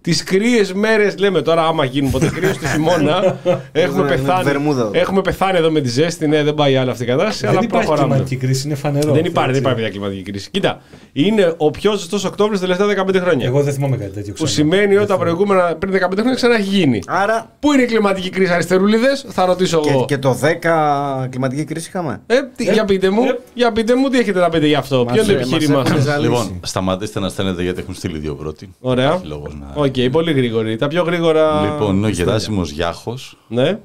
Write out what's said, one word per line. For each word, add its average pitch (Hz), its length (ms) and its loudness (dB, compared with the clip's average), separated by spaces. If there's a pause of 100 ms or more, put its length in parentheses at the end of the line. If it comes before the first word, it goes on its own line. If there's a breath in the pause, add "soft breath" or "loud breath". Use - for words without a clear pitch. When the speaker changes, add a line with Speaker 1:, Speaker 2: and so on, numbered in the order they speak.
Speaker 1:
τις 165 240 -2
κρύες 208 480 2
μέρες, 208 460 0
λέμε 185 240 2
τώρα, 160 240 2
άμα 160 180 0
γίνουν 135 260 -2
ποτέ 135 240 2
κρύος, 185 240 -2
τη 151 80 -6
χειμώνα, 156 720 2 (100)
Speaker 2:
<laughs> - 240 -2
Speaker 1:
έχουμε 143 300 0
Speaker 2:
Ναι, 143 80 2
ναι, 131 60 2
Speaker 1:
πεθάνει, 135 280 0
Speaker 2:
βερμούδα. 143 480 0
Speaker 1:
έχουμε 180 280 2
πεθάνει 185 380 0
εδώ 160 120 4
με 156 100 2
τη 131 80 -2
ζέστη, 156 380 0
ναι, 151 160 2
δεν 147 120 0
πάει 143 220 2
άλλο 127 140 0
αυτή 113 120 -4
η 117 40 -4
κατάσταση, 165 340 0
Speaker 3:
Δεν - 100 -2
Speaker 1:
αλλά 170 120 2
Speaker 3:
υπάρχει 226 240 0
Speaker 1:
προχωράμε. 143 280 2
Speaker 3:
κλιματική 131 220 -2 (100)
κρίση, 131 200 0
είναι 151 100 -4
φανερό. 147 360 0
Speaker 1:
Δεν 151 120 2
υπάρχει, 175 160 -2
δεν 147 80 0
Speaker 3:
Έτσι. 131 120 0
Speaker 1:
υπάρχει 123 200 0
πια 110 100 -2
κλιματική 98 400 -6
κρίση. 98 200 -10
Κοίτα, 185 300 -2 (320 loud breath)
είναι 180 440 2
ο 151 140 2
πιο 202 260 0
ζεστός 185 280 -6
Οκτώβριος 202 340 0
τα 180 60 -4
τελευταία 185 240 2
δεκαπέντε 190 300 0
χρόνια. 170 280 2
Speaker 3:
Εγώ 131 160 2
δεν 143 100 0
θυμάμαι 135 240 0
κάτι 101 140 -6
τέτοιο 101 240 -10
Speaker 1:
Που 160 100 -4
Speaker 3:
ξανά. 147 60 -2
Speaker 1:
σημαίνει 160 360 2
Speaker 3:
Δεν 196 120 4
Speaker 1:
ότι 208 80 2
τα 202 100 0
Speaker 3:
θυμάμαι. 175 80 0
Speaker 1:
προηγούμενα, 175 520 2
πριν 190 160 -4
δεκαπέντε 185 280 0
χρόνια 254 160 0
ξανά 240 180 2
έχει 202 140 0
γίνει. 160 380 2
Speaker 2:
Άρα 208 440 -2 (100)
Speaker 1:
Πού 294 120 2
είναι 262 100 4
η 240 40 2
κλιματική 196 440 0
κρίση, 180 220 0
αριστερούλιδες, 208 760 2
θα 185 160 0
ρωτήσω 180 360 2
Speaker 2:
και, 151 100 0
Speaker 1:
εγώ. 131 140 2
Speaker 2:
και 135 140 -2
το 131 140 2
δέκα 143 1000 0
κλιματική 131 340 -4
κρίση 160 240 -10
είχαμε. 151 380 -6
Speaker 1:
Ε, 226 80 0 (220)
τι, 233 120 -4
Speaker 3:
Ε, 185 40 2
Speaker 1:
για 214 120 2
πείτε 190 260 2
μου, 208 120 2
Speaker 3:
ε. 262 160 0 (160)
Speaker 1:
για 233 180 0
πείτε 226 220 2
μου 269 140 2
τι 254 100 2
έχετε 196 220 0
να 175 80 4
πείτε 165 180 2
γι' 147 80 4
αυτό. 135 300 0
Speaker 2:
Μας, 120 100 -4
Speaker 1:
Ποιο - 80 4
είναι 196 100 2
το 190 60 2
Speaker 2:
ε, - 40 -2
μας - 100 -2
Speaker 1:
επιχείρημά 147 280 2
Speaker 2:
έχουν 127 140 2
Speaker 1:
σας; 147 100 2
Speaker 2:
ζαλίσει. 147 240 0
Speaker 4:
Λοιπόν, 104 340 -2
σταματήστε 95 580 -4
να 95 80 -2
στέλνετε 92 340 -4
γιατί 90 180 -2
έχουν 92 140 -10
στείλει 85 240 -8
δύο 76 160 -6
πρώτοι. 76 460 -12
Speaker 1:
Ωραία. 127 260 0
Speaker 4:
Υπάρχει 170 200 -2
λόγος - 340 -12
να 71 120 -14 (100)
Speaker 1:
Οκ, 135 120 0 (180)
πολύ 165 200 0
γρήγοροι. 113 440 -2
Τα 143 120 -2
πιο 165 140 -2
γρήγορα 160 600 2
Speaker 4:
Λοιπόν, 107 340 0
είναι 101 100 0
ο - 60 2
Speaker 1:
στέλνια. 87 120 -2
Speaker 4:
Γεράσιμος 98 460 -2
Γιάχος, 85 680 -8 (100)
Speaker 1:
Ναι. 139 360 -2